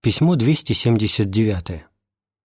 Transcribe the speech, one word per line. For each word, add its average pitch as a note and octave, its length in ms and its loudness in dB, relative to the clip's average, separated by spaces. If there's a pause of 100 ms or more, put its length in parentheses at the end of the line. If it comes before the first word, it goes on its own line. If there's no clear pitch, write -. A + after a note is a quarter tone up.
Письмо D#3 360 2
двести B2+ 340 0
семьдесят G#2+ 580 0
девятое. F#2+ 560 -2 (600)